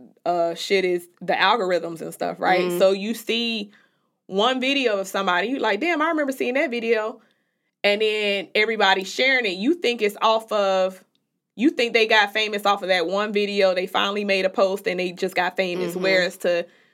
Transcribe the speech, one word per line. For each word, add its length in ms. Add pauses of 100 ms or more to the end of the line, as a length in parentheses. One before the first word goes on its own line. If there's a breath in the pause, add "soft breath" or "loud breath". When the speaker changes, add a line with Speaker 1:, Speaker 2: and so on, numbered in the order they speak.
(260)
Speaker 1:
uh, 300
shit 300
is 220 (140)
the 120
algorithms 680
and 120
stuff, 260
right? 280
Speaker 2:
Mm-hmm. 120
Speaker 1:
So 120
you 220
see 580 (560 soft breath)
one 320
video 400
of 80
somebody, 400
you 120
like, 200
"Damn, 220
I 80
remember 240
seeing 220
that 140
video." 520 (640)
And 180
then 520
everybody's 580
sharing 340
it. 100
You 200
think 260
it's 200
off 300
of, 500 (540)
you 140
think 240
they 140
got 260
famous 320
off 160
of 80
that 180
one 260
video. 400
They 140
finally 380
made 200
a 40
post 360
and 140
they 140
just 200
got 220
famous. 380
Speaker 2:
Mm-hmm. 100
Speaker 1:
Whereas 360
to, 260 (280 soft breath)